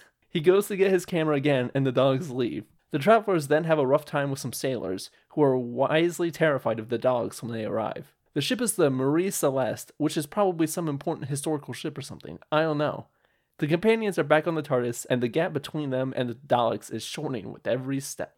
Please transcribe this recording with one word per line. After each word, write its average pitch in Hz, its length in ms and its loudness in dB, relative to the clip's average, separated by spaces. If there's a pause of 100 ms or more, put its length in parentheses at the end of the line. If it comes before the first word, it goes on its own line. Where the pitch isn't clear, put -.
(300)
He 175 120 -2
goes 190 260 6
to 208 80 -4
get 190 160 4
his 180 140 2
camera 156 300 0
again, 135 380 2
and 135 140 2
the 131 60 0
Daleks 135 360 2
leave. 120 360 -4 (260)
The 151 80 -2
travelers 196 480 4
then 151 160 4
have 160 160 2
a 135 80 2
rough 147 180 4
time 143 240 -2
with 135 100 -4
some 120 140 -8
sailors, 101 560 -4 (200)
who - 120 0
are 135 160 6
wisely 151 720 0
terrified 135 480 0
of 113 100 -8
the 120 100 0
Daleks 117 420 0
when 117 120 -8
they 113 120 -4
arrive. 107 480 -6 (200)
The 147 80 -2
ship 226 200 -2
is 240 120 -2
the 160 180 4
Marie 143 400 2
Celeste, 131 640 -2
which 151 200 0
is 147 100 -4
probably 180 400 0
some 170 220 -4
important 143 400 -6
historical 147 440 -4
ship 147 240 -8
or 139 40 -10
something. - 380 -14 (120)
I 156 120 4
don't 156 140 0
know. 147 300 -4 (520)
The 156 80 0
companions 202 520 2
are 160 40 2
back 156 240 2
on 165 80 -2
the 156 60 -2
tardis, 123 480 -2
and 123 120 2
the 120 60 0
gap 160 240 0
between 147 380 -6
them 131 260 -2
and 127 140 -2
the 117 60 -6
Daleks 120 580 0
is 113 100 -6
shortening 123 480 -8
with - 140 -14
every 131 340 -2
step. - 380 -10